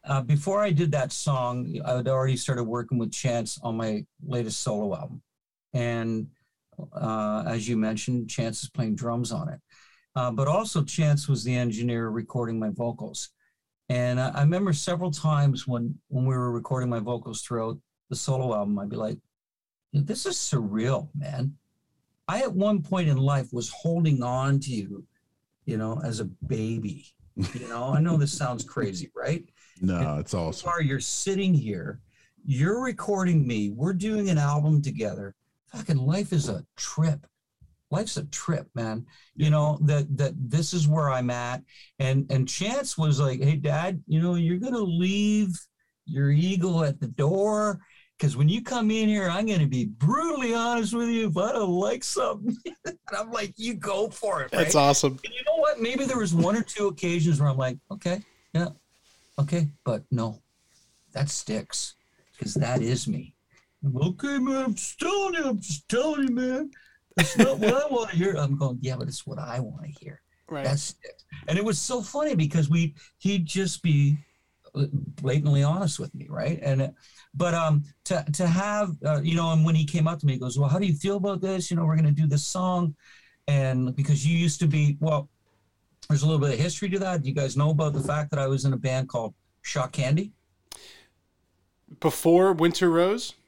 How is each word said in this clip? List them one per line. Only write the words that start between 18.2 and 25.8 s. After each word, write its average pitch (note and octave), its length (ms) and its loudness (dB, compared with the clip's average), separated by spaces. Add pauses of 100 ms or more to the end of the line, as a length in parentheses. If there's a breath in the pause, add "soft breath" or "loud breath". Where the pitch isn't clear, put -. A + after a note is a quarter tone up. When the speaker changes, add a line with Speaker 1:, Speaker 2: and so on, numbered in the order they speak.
Speaker 1:
album, G#2 260 0
I'd G2+ 80 -8
be - 80 -8
like, A2 220 -4 (760)
"This C#3+ 340 -2
is F4+ 100 -2
surreal, A#2 800 -2
man." C#3 400 -6 (720)
I, G3+ 140 0
at B3+ 100 -2
one G3 300 2
point E3+ 260 0
in C#3 80 4
life, C3+ 360 2
was A#2+ 180 -6
holding D#3+ 520 2
on C3 380 2
to C#3+ 100 -8
you, G2+ 340 -6 (600)
you A2 120 -4
know, A2 280 -4